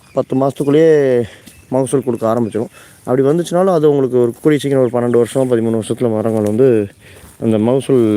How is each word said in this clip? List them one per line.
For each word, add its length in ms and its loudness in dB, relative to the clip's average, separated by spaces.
பத்து 280 -4
மாசத்துக்குள்ளேயே 500 2
மகசூல் 320 -2
கொடுக்க 260 -4
ஆரம்பிச்சிடும். 400 -4
அப்படி 240 0
வந்துச்சுனாலும், 480 0
அது 160 0
உங்களுக்கு 320 0
ஒரு 160 -4
கூடிய 180 2
சீக்கிரம் 280 0
ஒரு 100 -4
பன்னெண்டு 260 2
வருஷம், 300 -2
பதிமூணு 280 0
வருஷத்துல 360 -4
மரங்கள் 340 -2
வந்து 160 2
அந்த 120 2
மகசூல் 480 0